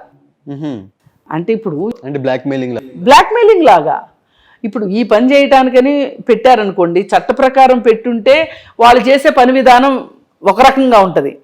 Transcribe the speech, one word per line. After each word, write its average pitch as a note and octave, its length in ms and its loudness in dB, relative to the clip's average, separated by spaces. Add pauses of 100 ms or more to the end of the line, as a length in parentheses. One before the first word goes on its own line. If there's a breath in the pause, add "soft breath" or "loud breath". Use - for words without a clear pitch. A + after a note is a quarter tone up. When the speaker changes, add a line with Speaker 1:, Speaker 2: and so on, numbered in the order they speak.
(500)
Speaker 1:
మ్హూ. C#3 320 -12 (500)
Speaker 2:
అంటే F3 220 -6
ఇప్పుడు G#3 380 -8 (120)
Speaker 1:
అంటే C#3 160 -10
బ్లాక్‌మెయిలింగ్ C3 560 -6
లా-, A2 80 -10 (120)
Speaker 2:
బ్లాక్‌మెయిలింగ్ F#4 680 2
లాగా. D#3 380 2 (600)
ఇప్పుడు G#3+ 220 -8
ఈ G3+ 180 -4
పని A#3+ 320 0
చేయటానికని C4 840 0 (120)
పెట్టారనుకోండి, G3+ 880 0
చట్ట F3 140 -4
ప్రకారం C4 480 2
పెట్టుంటే A#3+ 680 0 (300 loud breath)
వాళ్ళు A#3+ 240 4
చేసే C#4 260 0
పని B3+ 220 2
విధానం B3+ 580 2 (340)
ఒక G3+ 180 0
రకంగా C4 380 2
ఉంటది. D#3+ 440 -2